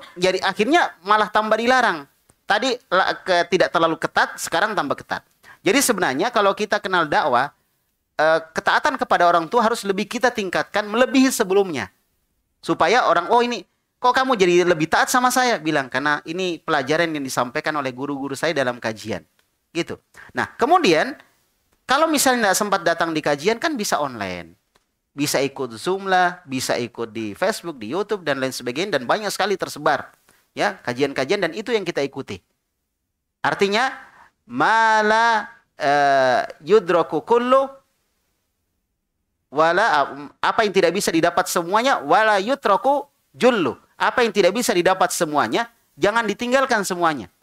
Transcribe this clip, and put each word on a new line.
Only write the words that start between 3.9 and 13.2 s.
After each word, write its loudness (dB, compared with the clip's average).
ketat, -2
sekarang -2
tambah -2
ketat. -10
Jadi 2
sebenarnya -2
kalau 2
kita -4
kenal 0
dakwah, 0
eh, 2
ketaatan 0
kepada 2
orang 4
tua 2
harus -2
lebih -2
kita 0
tingkatkan, -4
melebihi 4
sebelumnya. 0
Supaya 2
orang, 2